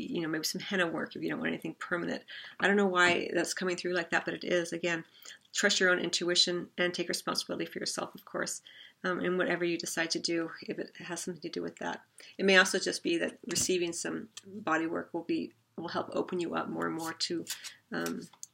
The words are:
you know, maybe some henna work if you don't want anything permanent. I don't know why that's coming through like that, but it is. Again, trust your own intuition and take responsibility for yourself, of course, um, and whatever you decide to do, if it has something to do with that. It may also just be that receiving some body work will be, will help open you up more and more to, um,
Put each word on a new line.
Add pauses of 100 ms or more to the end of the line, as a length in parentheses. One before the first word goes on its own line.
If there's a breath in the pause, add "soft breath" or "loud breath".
(100)
you
know,
maybe
some
henna
work
if
you
don't
want
anything
permanent. (380 loud breath)
I
don't
know
why
that's
coming
through
like
that,
but
it
is.
Again, (480 loud breath)
trust
your
own
intuition (100)
and
take
responsibility
for
yourself,
of
course, (440 loud breath)
um,
and
whatever
you
decide
to
do, (120)
if
it (160)
has
something
to
do
with
that. (360 loud breath)
It
may
also
just
be
that
receiving
some (180)
body
work
will
be, (240)
will
help
open
you
up
more
and
more
to, (480 loud breath)
um, (300)